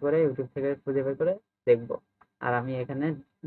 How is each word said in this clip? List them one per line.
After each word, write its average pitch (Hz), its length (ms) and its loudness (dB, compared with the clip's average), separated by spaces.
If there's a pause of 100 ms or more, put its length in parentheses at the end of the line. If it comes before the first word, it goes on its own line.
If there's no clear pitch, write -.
করে, 147 240 2
YouTube 131 280 -4
থেকে 139 160 -2 (120)
খুঁজে 135 240 -2
বের 135 140 -2
করে 170 120 2 (360)
দেখব। 117 220 4 (540)
আর 123 160 0
আমি 131 120 -4 (100)
এখানে 135 240 -4 (400)